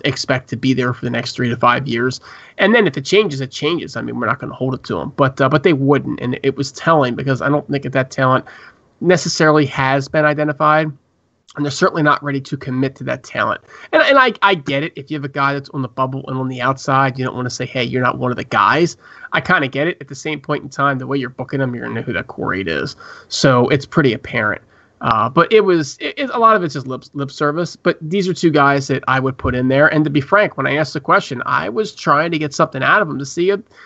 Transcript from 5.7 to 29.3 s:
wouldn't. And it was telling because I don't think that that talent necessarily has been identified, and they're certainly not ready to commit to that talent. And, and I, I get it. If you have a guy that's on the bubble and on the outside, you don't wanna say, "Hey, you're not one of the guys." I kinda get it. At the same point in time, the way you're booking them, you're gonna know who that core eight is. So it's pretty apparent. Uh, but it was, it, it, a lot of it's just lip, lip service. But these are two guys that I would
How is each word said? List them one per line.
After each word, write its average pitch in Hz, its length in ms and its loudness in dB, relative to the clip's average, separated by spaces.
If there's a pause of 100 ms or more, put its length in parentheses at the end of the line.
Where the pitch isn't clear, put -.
wouldn't. 135 480 0
And 123 220 -4
it 135 120 0
was 139 160 -6
telling 139 440 2
because 135 260 -2
I 139 80 0
don't 147 200 -2
think 139 140 -4
that 131 80 -8
that 135 180 0
talent 131 360 2 (560)
necessarily 160 640 4
has 135 420 0
been 156 160 0
identified, 151 680 2 (640)
and 147 100 -2
they're 139 60 -2
certainly 170 320 0
not 147 200 4
ready 139 160 -4
to 135 160 -8
commit 135 400 -4
to - 80 -14
that 123 200 -6
talent. 110 380 -2 (300)
And, 320 100 4
and 277 160 4
I, 254 240 4
I 196 140 4
get 143 280 -4
it. 160 120 -8
If 139 160 -12
you 151 60 -4
have 139 80 -6
a 139 40 -6
guy 139 240 0
that's 139 180 -8
on 147 100 -4
the 127 80 -4
bubble 131 400 -4
and 131 80 -4
on 131 100 -4
the 127 140 -6
outside, 135 580 0
you 127 60 -2
don't - 100 -4
wanna 123 140 -4
say, 123 160 -6
"Hey, 127 180 -4
you're 123 180 -2
not 123 160 0
one 127 140 -2
of 117 60 -4
the - 80 -8
guys." 123 500 2 (380)
I 156 80 0
kinda 170 260 0
get 139 200 -2
it. 175 120 -6
At 139 80 -16
the 139 80 -14
same 151 240 -8
point 147 240 -6
in 139 60 -14
time, 139 300 -2
the 127 60 -8
way 135 120 -4
you're 123 120 -4
booking 127 300 -6
them, 127 160 -2
you're 120 80 -8
gonna 117 160 -6
know 113 60 -8
who 120 80 -6
that 85 140 -4
core - 260 -6
eight 92 160 -4
is. 73 260 -4 (320)
So 123 400 4
it's 139 180 0
pretty 139 280 2
apparent. 107 480 -4 (400)
Uh, 113 280 0
but 160 240 2
it 214 80 8
was, 170 400 0
it, 294 180 -6
it, 269 120 -4
a - 60 -4
lot 220 200 6
of 180 80 0
it's 131 80 -6
just 131 120 -8
lip, 127 280 -10
lip 139 180 -6
service. 156 460 -4
But 175 240 0
these 180 260 -2
are 180 60 -2
two 165 180 2
guys 139 360 4
that 135 200 0
I 131 140 2
would 131 160 -2